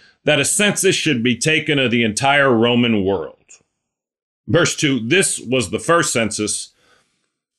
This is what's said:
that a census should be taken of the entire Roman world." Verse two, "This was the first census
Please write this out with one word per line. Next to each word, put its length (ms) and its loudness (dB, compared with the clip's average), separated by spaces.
that 160 2
a 40 0
census 500 0
should 280 -2
be 140 0
taken 420 0
of 120 0
the 120 2
entire 500 2
Roman 520 2
world." 320 -4
Verse 300 0
two, 240 0
"This 380 0
was 320 -2
the 80 -4
first 340 0
census 580 -4